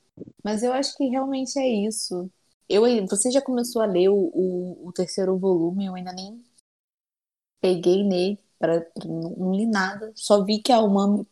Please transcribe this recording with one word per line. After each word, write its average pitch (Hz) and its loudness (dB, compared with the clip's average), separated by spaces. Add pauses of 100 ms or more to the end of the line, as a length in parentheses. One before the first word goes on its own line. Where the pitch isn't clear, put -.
(440)
Mas 208 -4
eu 247 0
acho 277 -2
que 277 -2
realmente 269 -4
é 262 0
isso. 202 -4 (380)
Eu, 202 4 (240)
você 202 0
já 269 2
começou 240 -2
a 220 2
ler 185 4
o, 202 4 (180)
o, 180 -4
o 175 -14
terceiro 185 -2
volume, 185 0
eu 185 -8
ainda 180 -12
nem 202 -16 (1160)
peguei 185 4
nele, 196 0 (200)
pra, 165 2
pra, - -14
não, 165 -6
não 185 -2
li 214 0
nada. 208 -2
Só 208 2
vi 208 0
que 262 2
a 226 6
Umami 202 2